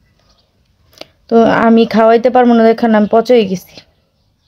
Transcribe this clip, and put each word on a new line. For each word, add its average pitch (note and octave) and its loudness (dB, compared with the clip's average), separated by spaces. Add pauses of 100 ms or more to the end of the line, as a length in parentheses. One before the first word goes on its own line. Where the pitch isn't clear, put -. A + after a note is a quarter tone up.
(1300)
তো, A#3 -4 (200)
আমি A3+ 2
খাওয়াইতে A3+ 0
পারবো B3 0
না, A3+ 2
দেখেন A3+ 0
আমি G#3 0
পচা A#3 0
হয়ে A3+ 0
গেছি। - -12 (720)